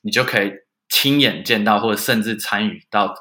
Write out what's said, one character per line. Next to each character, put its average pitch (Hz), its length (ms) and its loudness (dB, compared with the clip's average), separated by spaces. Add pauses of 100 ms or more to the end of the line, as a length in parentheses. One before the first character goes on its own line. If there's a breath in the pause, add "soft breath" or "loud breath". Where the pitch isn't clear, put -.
你 104 100 -10
就 123 140 2
可 113 180 0
以 101 80 0 (380)
亲 139 320 2
眼 117 240 2
见 110 180 0
到 107 160 4
或 110 120 0
者 104 80 0
甚 113 240 0
至 113 160 -4
参 104 280 -4
与 90 220 -8
到 104 320 0